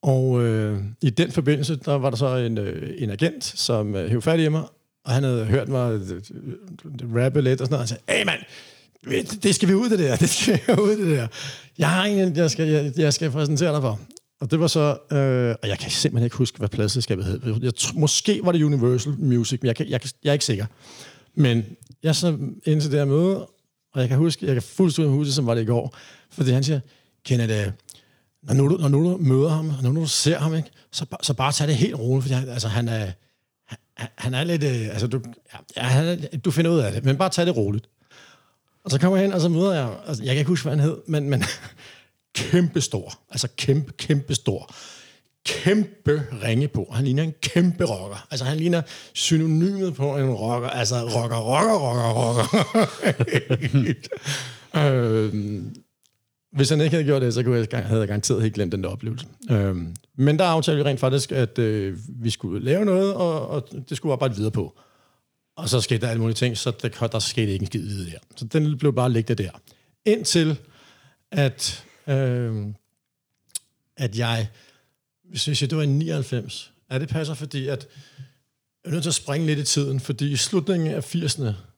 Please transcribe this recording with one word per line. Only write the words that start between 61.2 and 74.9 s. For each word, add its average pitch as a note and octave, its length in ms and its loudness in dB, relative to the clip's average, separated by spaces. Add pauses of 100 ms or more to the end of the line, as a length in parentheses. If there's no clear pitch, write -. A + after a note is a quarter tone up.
at, B2 280 0
øh, G#2 380 0 (120)
vi A#2 200 -4
skulle G#2+ 360 -6
lave F3+ 200 2
noget, G3 280 2
og, E3 360 -2
og D3 180 -6 (220)
det A#2+ 80 -6
skulle D#3+ 120 -4
vi C#3 40 2
arbejde B2+ 220 0
videre G#2+ 160 -2
på. E2+ 280 -4 (800)
Og E3 120 -6
så B2 120 2
skete A2+ 200 0
der B2 60 -4
alle A2+ 140 -2
mulige A2+ 140 0
ting, A#2+ 220 -2
så - 140 -4 (100)
der, A#2 260 -4
der A2 120 -4
skete G#2 320 -2
ikke F#2+ 120 -2
en F#2 40 -6
skid G#2+ 200 -6
videre F#2+ 240 -8
der. D#2+ 60 -16 (180)
Så B2+ 100 -10
den D3+ 320 0
blev C#3+ 180 0
bare B2 160 2
liggende A2 320 0
der. F2+ 60 -6 (560)
Indtil E3+ 520 2 (720)
at, - 540 -2 (220)
øhm, B2 680 -2 (1200)
at A2+ 220 -4
jeg, A#2 280 0 (800)